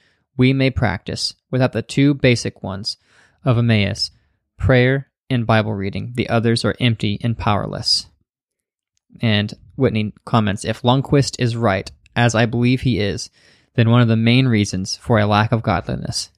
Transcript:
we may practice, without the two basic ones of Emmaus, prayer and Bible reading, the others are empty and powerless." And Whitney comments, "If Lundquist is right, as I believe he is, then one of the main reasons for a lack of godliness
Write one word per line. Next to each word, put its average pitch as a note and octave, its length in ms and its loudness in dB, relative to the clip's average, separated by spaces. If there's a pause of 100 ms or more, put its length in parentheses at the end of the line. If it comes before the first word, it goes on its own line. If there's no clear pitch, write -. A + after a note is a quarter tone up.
(380)
we B2+ 160 4
may C3+ 180 2
practice, - 640 -4 (160)
without B2+ 220 0
the A2+ 100 -2
two C#3+ 300 2
basic B2+ 500 0
ones G2 320 -8 (480)
of B2 140 2
Emmaus, G#2+ 520 0 (480)
prayer C3 540 2 (180)
and A#2+ 160 -2
Bible A2 280 0
reading, G2+ 420 -8
the A#2+ 140 -4
others A#2 360 0
are G#2 140 -2
empty A2 420 -2
and A#2 160 -4
powerless." G#2 680 -4 (1120)
And G#2 320 0 (220)
Whitney G#2+ 380 0 (120)
comments, G#2+ 400 0
"If - 160 -6
Lundquist C3+ 560 0
is A#2 180 -2
right, A2 360 -2 (240)
as A#2 180 2
I A2+ 140 2
believe A#2+ 340 0
he A#2 180 0
is, G#2 300 -4 (460)
then A2+ 140 4
one A#2+ 120 6
of A#2 60 4
the A2+ 100 2
main A#2 300 4
reasons G2+ 500 0
for A#2 220 0
a G#2 80 2
lack G#2 240 2
of A2+ 120 0
godliness - 760 -4